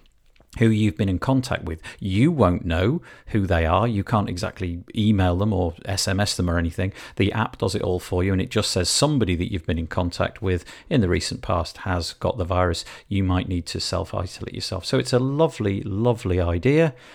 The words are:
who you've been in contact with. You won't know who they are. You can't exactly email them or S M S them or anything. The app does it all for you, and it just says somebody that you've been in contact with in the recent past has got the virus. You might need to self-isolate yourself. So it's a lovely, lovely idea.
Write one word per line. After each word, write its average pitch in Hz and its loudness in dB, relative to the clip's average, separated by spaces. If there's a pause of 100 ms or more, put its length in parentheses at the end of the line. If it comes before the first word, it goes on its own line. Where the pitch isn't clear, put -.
(580)
who 113 6
you've 107 2
been 98 0
in 92 0
contact - 0
with. 80 -6 (200)
You 107 2
won't 92 4
know 95 0 (260)
who 101 0
they 82 2
are. 92 4
You 101 -2
can't 104 0
exactly 87 -6 (140)
email 98 4
them 104 0
or 87 0 (100)
S 95 -2
M 95 0
S - 0
them 90 0
or 85 2
anything. 90 -2 (240)
The 98 2
app - -2
does - 0
it - -2
all 90 0
for 90 0
you, 98 2
and 92 2
it 127 -2
just 107 0
says 90 0
somebody 120 2
that 87 -2
you've 90 -6
been 80 0
in 82 -4
contact - -2
with 92 0 (240)
in 139 2
the 92 2
recent - -2
past - -4
has 90 -4
got - -4
the 90 -2
virus. 90 0 (240)
You 98 0
might 92 0
need 90 -2
to - -8
self-isolate 90 -6
yourself. - -6
So 131 0
it's 127 -2
a 123 4
lovely, 131 0
lovely 101 0
idea. 127 2 (200)